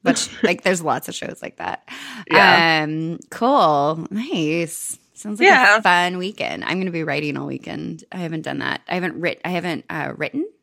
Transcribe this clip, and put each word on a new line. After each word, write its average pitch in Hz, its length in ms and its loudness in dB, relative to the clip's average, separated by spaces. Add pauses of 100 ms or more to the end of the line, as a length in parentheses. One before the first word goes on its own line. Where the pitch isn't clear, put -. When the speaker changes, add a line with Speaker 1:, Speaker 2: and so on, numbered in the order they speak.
Speaker 1:
But, - 340 0
Speaker 2:
<laughs> - 60 -4
Speaker 1:
like, 190 200 2
there's 185 200 2
lots 135 260 -2
of - 60 -10
shows - 260 -10
like - 160 -12
that. - 320 -8 (420)
Speaker 2:
Yeah. 170 540 6
Speaker 1:
Um, 160 340 -4 (120)
cool. 160 800 4
Nice. 170 880 -4 (160)
Sounds 208 260 -10
like 370 80 6
Speaker 2:
Yeah. 240 300 6
Speaker 1:
a 220 40 -2
fun 180 360 4
weekend. 185 460 -6
I'm 175 140 -2
gonna 190 120 -2
be 165 140 -4
writing 143 340 -4
all 139 80 -6
weekend. 156 640 -10
I 190 60 -10
haven't 160 240 -6
done 139 160 -6
that. - 280 -4
I - 100 -4
haven't 180 220 -4
writ-, 170 280 -4
I 170 40 -4
haven't, 175 380 -6
uh, 156 260 -6
written? 277 320 -6 (160)